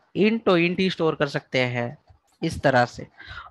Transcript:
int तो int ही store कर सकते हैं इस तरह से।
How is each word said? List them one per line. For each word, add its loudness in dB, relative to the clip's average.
int 2
तो 4
int 0
ही 2
store -2
कर -2
सकते -2
हैं -4
इस -4
तरह 4
से। -10